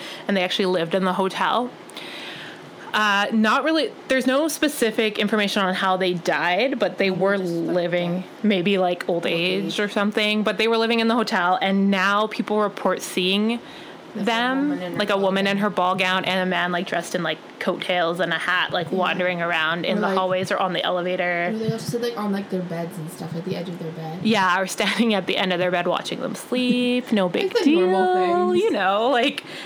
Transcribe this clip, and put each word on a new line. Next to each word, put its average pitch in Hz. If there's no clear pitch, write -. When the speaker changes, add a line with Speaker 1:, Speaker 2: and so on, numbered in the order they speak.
Speaker 1:
and 196
they 185
actually 185
lived 175
in 190
the 185
hotel. 190
Uh, 208
not 226
really, 320
there's 262
no 277
specific 226
information 208
on 185
how 190
they 185
died, 180
but 190
they 196
Speaker 2:
Maybe 175
Speaker 1:
were 196
Speaker 2:
just, 185
like, 170
Speaker 1:
living, 175
Speaker 2:
dead. 185
Speaker 1:
maybe, 196
like, 180
old 170
Speaker 2:
Old -
Speaker 1:
age 185
Speaker 2:
age. 202
Speaker 1:
or 208
something, 208
but 202
they 220
were 226
living 226
in 226
the 226
hotel, 190
and 196
now 202
people 214
report 202
seeing 202
Speaker 2:
Like 208
a -
Speaker 1:
them, 254
Speaker 2:
woman 277
in 175
her 175
Speaker 1:
like 208
a -
Speaker 2:
ball 196
Speaker 1:
woman 196
in 196
Speaker 2:
gown. 196
Speaker 1:
her 208
ball 185
gown 185
and 185
a 185
man, 180
like, 180
dressed 175
in, 175
like, 160
coattails 175
and 170
a 160
hat, 175
like, 180
Speaker 2:
Yeah. 190
Speaker 1:
wandering 175
around 165
in 196
Speaker 2:
Or, 208
Speaker 1:
the 208
Speaker 2:
like, 190
Speaker 1:
hallways 185
or 185
on 185
the 170
elevator. 175
Speaker 2:
or 220
they 220
also 220
sit, -
like, 233
on, 202
like, 196
their 185
beds 170
and 160
stuff 165
at 170
the 185
edge 175
of 170
their 160
bed. 160
Speaker 1:
Yeah, 190
or 190
standing 208
at 185
the 190
end 185
of 175
their 180
bed 175
watching -
them -
sleep. 247
No 196
Speaker 2:
<laughs> 175
Speaker 1:
big 381
Speaker 2:
Like 440
the 302
normal 370
Speaker 1:
deal, 359
Speaker 2:
things. 359
Speaker 1:
you 440
know, 208
like, 240